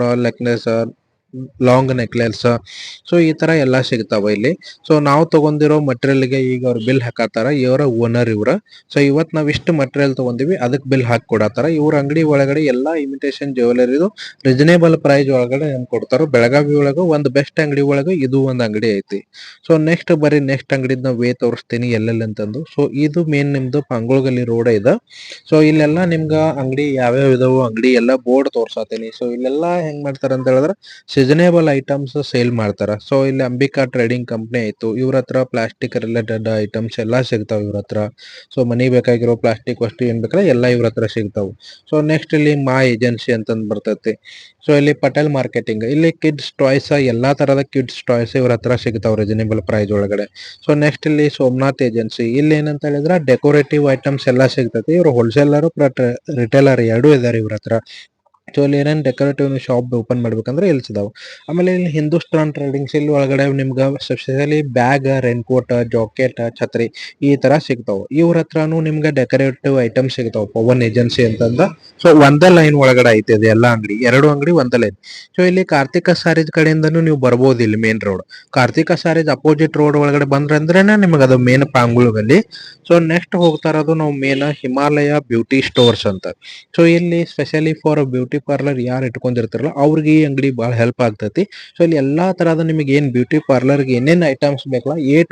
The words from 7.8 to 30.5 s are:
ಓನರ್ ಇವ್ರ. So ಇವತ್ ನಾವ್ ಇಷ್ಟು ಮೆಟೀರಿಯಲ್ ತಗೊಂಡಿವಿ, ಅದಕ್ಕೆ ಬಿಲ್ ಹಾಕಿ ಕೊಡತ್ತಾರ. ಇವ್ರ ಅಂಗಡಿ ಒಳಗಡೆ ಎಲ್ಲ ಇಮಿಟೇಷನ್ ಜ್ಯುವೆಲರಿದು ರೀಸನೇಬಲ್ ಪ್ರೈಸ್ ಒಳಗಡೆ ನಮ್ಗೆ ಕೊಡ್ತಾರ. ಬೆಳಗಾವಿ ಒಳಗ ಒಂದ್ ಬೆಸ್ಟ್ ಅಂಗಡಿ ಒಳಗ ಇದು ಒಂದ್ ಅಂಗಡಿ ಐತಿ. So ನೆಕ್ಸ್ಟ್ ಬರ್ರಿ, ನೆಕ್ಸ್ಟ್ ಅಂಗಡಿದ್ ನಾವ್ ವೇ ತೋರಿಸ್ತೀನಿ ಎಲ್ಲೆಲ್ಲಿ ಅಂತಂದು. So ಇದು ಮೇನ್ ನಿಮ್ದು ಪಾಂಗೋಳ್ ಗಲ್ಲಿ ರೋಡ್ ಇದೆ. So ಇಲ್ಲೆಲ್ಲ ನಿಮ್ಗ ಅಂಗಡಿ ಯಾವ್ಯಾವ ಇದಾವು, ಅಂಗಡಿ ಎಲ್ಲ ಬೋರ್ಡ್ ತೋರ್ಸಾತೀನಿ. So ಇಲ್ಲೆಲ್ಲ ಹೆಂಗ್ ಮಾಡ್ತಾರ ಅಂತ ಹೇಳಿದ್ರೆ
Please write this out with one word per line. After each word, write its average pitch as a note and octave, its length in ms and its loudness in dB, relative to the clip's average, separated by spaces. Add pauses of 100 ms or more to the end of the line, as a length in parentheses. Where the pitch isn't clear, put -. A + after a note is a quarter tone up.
ಓನರ್ A#2 480 0
ಇವ್ರ. G#2+ 200 -2 (460)
So D3+ 60 2
ಇವತ್ C#3+ 340 0
ನಾವ್ D3+ 160 -2
ಇಷ್ಟು D3+ 220 -4
ಮೆಟೀರಿಯಲ್ C#3 440 -2
ತಗೊಂಡಿವಿ, C3 400 -4
ಅದಕ್ಕೆ B2 340 -4
ಬಿಲ್ C3+ 140 0
ಹಾಕಿ A#2 220 -2
ಕೊಡತ್ತಾರ. A2 380 -2
ಇವ್ರ D#3 300 0
ಅಂಗಡಿ D3 280 0
ಒಳಗಡೆ C#3+ 400 0
ಎಲ್ಲ C3 260 0
ಇಮಿಟೇಷನ್ C#3 680 -6
ಜ್ಯುವೆಲರಿದು B2+ 640 0 (280)
ರೀಸನೇಬಲ್ D#3+ 540 4
ಪ್ರೈಸ್ C#3 320 2
ಒಳಗಡೆ C3+ 420 -2
ನಮ್ಗೆ B2 140 -8
ಕೊಡ್ತಾರ. - 360 -2
ಬೆಳಗಾವಿ C#3+ 520 2
ಒಳಗ C#3+ 240 0
ಒಂದ್ D#3 300 0
ಬೆಸ್ಟ್ C#3 320 -2
ಅಂಗಡಿ D3 200 -2
ಒಳಗ C#3 280 0
ಇದು C3+ 340 0
ಒಂದ್ B2+ 200 -2
ಅಂಗಡಿ G#2+ 260 -2
ಐತಿ. G2+ 400 -4 (400)
So D#3+ 140 2
ನೆಕ್ಸ್ಟ್ E3 300 0
ಬರ್ರಿ, D3+ 280 2
ನೆಕ್ಸ್ಟ್ C3+ 320 -4
ಅಂಗಡಿದ್ C3 300 -2
ನಾವ್ B2+ 160 -4
ವೇ A#2+ 140 0
ತೋರಿಸ್ತೀನಿ A#2+ 580 -4
ಎಲ್ಲೆಲ್ಲಿ A2+ 340 -2
ಅಂತಂದು. G#2+ 380 -8
So C#3+ 320 -4
ಇದು D3+ 320 -2
ಮೇನ್ C#3+ 260 -2
ನಿಮ್ದು C3+ 300 -4
ಪಾಂಗೋಳ್ B2+ 400 -2
ಗಲ್ಲಿ B2+ 220 -2
ರೋಡ್ A#2 240 -2
ಇದೆ. A2+ 260 2 (560)
So D#3 180 6
ಇಲ್ಲೆಲ್ಲ D#3 360 2
ನಿಮ್ಗ D#3+ 300 -2
ಅಂಗಡಿ C#3+ 600 -2
ಯಾವ್ಯಾವ C3 380 2
ಇದಾವು, C3 300 2
ಅಂಗಡಿ A#2 300 0
ಎಲ್ಲ A#2+ 220 2
ಬೋರ್ಡ್ C3 360 0
ತೋರ್ಸಾತೀನಿ. A2+ 560 -6
So A#2+ 260 -8
ಇಲ್ಲೆಲ್ಲ C#3+ 460 -4
ಹೆಂಗ್ D3 260 -8
ಮಾಡ್ತಾರ C3+ 280 -4
ಅಂತ C3 160 -4
ಹೇಳಿದ್ರೆ C3+ 260 2 (440)